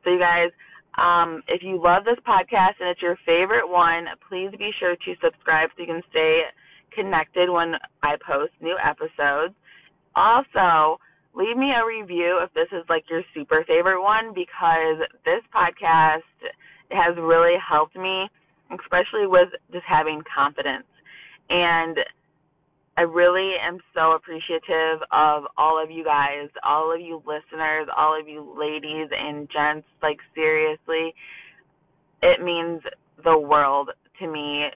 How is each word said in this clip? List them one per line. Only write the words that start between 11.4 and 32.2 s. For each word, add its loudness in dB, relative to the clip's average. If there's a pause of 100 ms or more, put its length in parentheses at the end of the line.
me 0
a 2
review -2
if -8
this 0
is, -8
like, 0
your -4 (100)
super 0
favorite 2
one, 0
because 0 (260)
this 0 (140)
podcast 2 (640)
has 2
really 4
helped 0
me, -6 (440)
especially -2
with 6 (220)
just -12
having 0
confidence. -4 (600)
And 0 (1000)
I 2
really 2 (120)
am -6 (160)
so 4
appreciative -2 (120)
of 2 (140)
all 2
of -6
you -10
guys, 0 (160)
all 0
of -4
you -12
listeners, -4
all 2
of -14
you -16 (180)
ladies -6
and -10
gents. -2 (140)
Like, -2 (180)
seriously, -2 (1080)